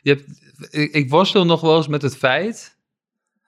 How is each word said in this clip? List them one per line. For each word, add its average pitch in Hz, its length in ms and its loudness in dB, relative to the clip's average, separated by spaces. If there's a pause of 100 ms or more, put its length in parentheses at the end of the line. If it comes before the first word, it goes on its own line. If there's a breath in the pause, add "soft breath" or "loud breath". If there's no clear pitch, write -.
Je 139 80 0
hebt, 143 160 0 (480)
ik, 151 180 -4
ik 143 180 -2
worstel 185 340 2
nog 170 160 2
wel 160 160 2
eens 160 120 0
met 147 140 -4
het 135 140 -4
feit 160 640 -4 (680)